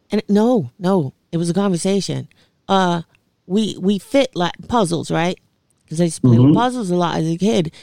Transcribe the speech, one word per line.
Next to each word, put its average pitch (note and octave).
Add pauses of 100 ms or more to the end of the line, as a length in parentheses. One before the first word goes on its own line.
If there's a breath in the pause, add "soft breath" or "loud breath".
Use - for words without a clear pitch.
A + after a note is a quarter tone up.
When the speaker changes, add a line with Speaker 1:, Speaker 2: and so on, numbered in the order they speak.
(120)
Speaker 1:
and G#3
no, G#3
no, F3 (180)
it E3+
was E3+
a E3+
conversation. F#3 (400)
Uh, F3+ (440)
we, G3+
we G3
fit -
like F3 (160)
puzzles, E3+
right? D#3+ (480)
'Cause D#3
I -
used E3
to -
play B2
with B2
Speaker 2:
Mm-hmm. D#3
Speaker 1:
puzzles A#3+
a F3
lot E3+
as E3
a E3
kid. F#3+ (100)